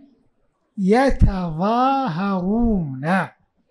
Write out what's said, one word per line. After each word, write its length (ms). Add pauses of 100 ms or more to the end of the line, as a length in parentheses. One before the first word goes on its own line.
(760)
"يتظاهرون"، 2500 (440)